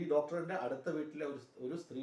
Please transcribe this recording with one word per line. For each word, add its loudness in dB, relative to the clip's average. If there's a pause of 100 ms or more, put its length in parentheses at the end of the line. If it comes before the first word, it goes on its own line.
(120)
ഡോക്ടറിൻ്റെ 4
അടുത്ത -2
വീട്ടിലെ -4
ഒരു -6
സ്-, -20 (100)
ഒരു -2
സ്ത്രീ -8